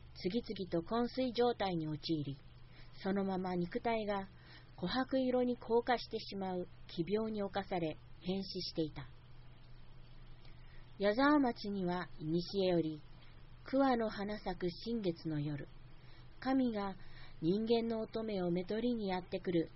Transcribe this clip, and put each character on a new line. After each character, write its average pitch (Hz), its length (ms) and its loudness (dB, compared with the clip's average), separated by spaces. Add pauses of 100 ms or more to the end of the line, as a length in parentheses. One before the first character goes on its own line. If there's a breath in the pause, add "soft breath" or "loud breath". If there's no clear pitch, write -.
(200)
次 208 260 0
々 196 240 -4
と 170 120 2
昏 233 260 2
睡 262 240 0
状 240 220 4
態 190 220 0
に 156 120 0
陥 151 360 -2
り、 139 140 -6 (640 loud breath)
そ 196 100 0
の 196 120 2
ま 190 140 0
ま 185 160 -2
肉 175 260 0
体 226 260 0
が 196 220 -2 (480 loud breath)
琥 180 100 -4
珀 254 320 2
色 254 240 4
に 247 140 2
硬 233 260 4
化 240 160 2
し - 100 -8
て 220 120 -4
し - 160 -8
ま 190 180 -2
う 180 140 -2 (200)
奇 170 200 -2
病 220 240 2
に 208 100 -2
侵 196 220 -2
さ 185 160 -2
れ、 156 160 0 (240)
変 190 240 -2
死 185 180 -6
し - 120 -8
て 165 80 2
い 156 80 0
た。 135 180 -8 (1900 loud breath)
矢 202 160 6
沢 285 240 8
町 240 320 2
に 196 140 0
は、 175 240 2 (100)
古 175 480 2
よ 175 160 8
り、 156 180 -2 (640 loud breath)
桑 269 320 6
の 226 120 2
花 208 320 -4
咲 180 180 -2
く 180 120 2
新 226 300 -4
月 170 280 0
の 151 120 0
夜、 143 280 -4 (720 loud breath)
神 254 320 4
が 196 220 -2 (460 loud breath)
人 202 280 4
間 233 180 6
の 226 140 0
乙 226 240 -4
女 208 200 0
を 175 60 4
め 180 140 2
と 208 160 0
り 240 140 2
に 214 140 0
や 185 120 2
っ - 20 -8
て 190 160 -4
く 185 140 -2
る 165 240 4